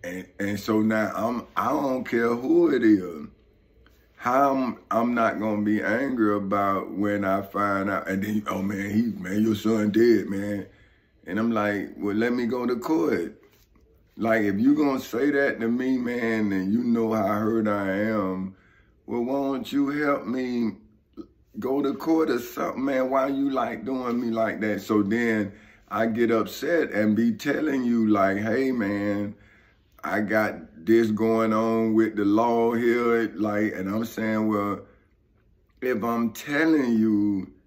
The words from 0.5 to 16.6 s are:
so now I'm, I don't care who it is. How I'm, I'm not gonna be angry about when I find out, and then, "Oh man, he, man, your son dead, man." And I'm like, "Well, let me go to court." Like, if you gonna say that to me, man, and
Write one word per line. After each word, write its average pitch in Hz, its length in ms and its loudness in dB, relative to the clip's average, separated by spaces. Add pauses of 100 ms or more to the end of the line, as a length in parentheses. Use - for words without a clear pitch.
so 107 220 2
now 110 320 0
I'm, 117 320 -4 (100)
I 104 140 0
don't 139 360 -2
care 117 280 0
who 151 400 4
it 120 100 2
is. 92 440 2 (880)
How 135 380 2
I'm, 127 240 -2 (120)
I'm 117 240 0
not 113 260 0
gonna 104 220 -2
be 107 220 2
angry 113 520 0
about 98 560 -2
when 101 340 -2
I 98 180 0
find 98 480 -2
out, 92 160 -2
and 98 160 -2
then, 104 240 -2
"Oh 95 140 -4
man, 101 280 -4
he, 110 120 2 (200)
man, 101 220 0
your 110 120 2
son 107 360 0
dead, 110 360 4
man." 104 380 -6 (640)
And 90 100 -6
I'm 117 140 0
like, 104 460 -2
"Well, 101 180 -2
let 117 180 0
me 123 140 -2
go 123 180 -2
to 120 120 -2
court." 139 600 -2 (760)
Like, 110 260 2
if 101 160 0
you 135 140 6
gonna 143 260 2
say 131 300 -2
that 139 300 0
to 113 80 -2
me, 127 300 0
man, 113 560 -2
and 95 200 -2